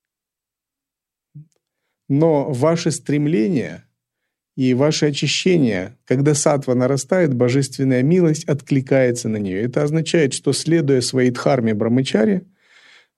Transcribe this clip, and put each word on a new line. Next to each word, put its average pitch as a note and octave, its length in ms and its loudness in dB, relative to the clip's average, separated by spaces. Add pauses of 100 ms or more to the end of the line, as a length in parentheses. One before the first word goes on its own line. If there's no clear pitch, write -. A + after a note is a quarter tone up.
(2000)
Но D3+ 440 2
ваше D#3 400 0
стремление D3 920 -2 (720)
И B2+ 200 0
ваше D3+ 320 0
очищение, C#3+ 1000 -2
когда C#3 300 2
саттва C#3 400 0
нарастает, C3+ 580 0
божественная B2+ 680 0
милость D#3+ 420 2
откликается C3 840 0
на G#2+ 100 -4
нее. F#2+ 200 -4
Это A#2+ 240 -4
означает, D3+ 520 0
что, - 200 -2
следуя C#3+ 480 0
своей B2+ 300 0
дхарме B2 420 0
брамачари, C3 720 0 (720)